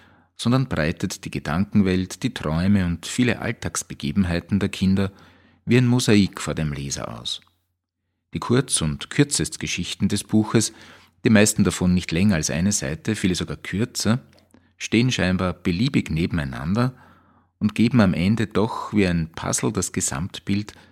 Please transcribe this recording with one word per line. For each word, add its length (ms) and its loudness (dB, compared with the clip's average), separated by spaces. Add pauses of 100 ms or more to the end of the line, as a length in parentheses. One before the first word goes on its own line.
(360)
sondern 320 0
breitet 560 -4
die 60 -10
Gedankenwelt, 920 0
die 120 -2
Träume 520 0
und 200 -4
viele 320 0
Alltagsbegebenheiten 1200 -4
der 100 0
Kinder 440 0 (520)
wie 140 4
ein 80 4
Mosaik 540 4
vor 140 -4
dem 180 -2
Leser 480 -10
aus. 200 -10 (960)
Die 60 -6
Kurz- 420 0
und 280 -4
Kürzestgeschichten 1000 -2
des 160 -4
Buches, 480 2 (520)
die 60 4
meisten 340 6
davon 300 2
nicht 180 -2
länger 220 4
als 160 -2
eine 220 0
Seite, 420 -4
viele 200 0
sogar 220 -6
kürzer, 640 -2 (580)
stehen 360 2
scheinbar 400 0
beliebig 580 -2
nebeneinander 840 -2 (680)
und 160 0
geben 240 4
am 120 6
Ende 360 0
doch 440 -2
wie 140 4
ein 240 -2
Puzzle 420 -4
das 200 -4
Gesamtbild 840 -4 (180)